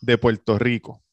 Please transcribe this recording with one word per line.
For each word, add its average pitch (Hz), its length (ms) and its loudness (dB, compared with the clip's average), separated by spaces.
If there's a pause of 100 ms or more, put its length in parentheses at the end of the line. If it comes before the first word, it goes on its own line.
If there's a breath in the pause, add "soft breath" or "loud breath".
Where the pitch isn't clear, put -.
De 117 160 0
Puerto 110 420 0
Rico. 117 440 -4 (100)